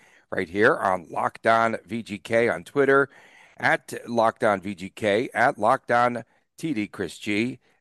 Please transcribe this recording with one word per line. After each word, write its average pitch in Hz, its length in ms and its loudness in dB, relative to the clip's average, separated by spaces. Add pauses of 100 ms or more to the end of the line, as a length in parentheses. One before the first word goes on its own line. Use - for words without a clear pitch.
(320)
right 92 180 -6
here 107 260 2
on 92 340 -2
Locked 117 380 -4
On 113 380 2
V 107 180 -8
G 104 140 -10
K 117 320 0
on 87 160 -6
Twitter, 139 420 2 (480)
at 151 380 -2 (120)
Locked 113 380 0
On 101 160 2
V 98 160 -8
G 92 140 -12
K, 110 440 0
at 117 240 2
Locked 120 340 0
On 120 340 0 (320)
T 160 160 -6
D 104 140 -4
Chris - 300 -10
G, 113 420 -4 (220)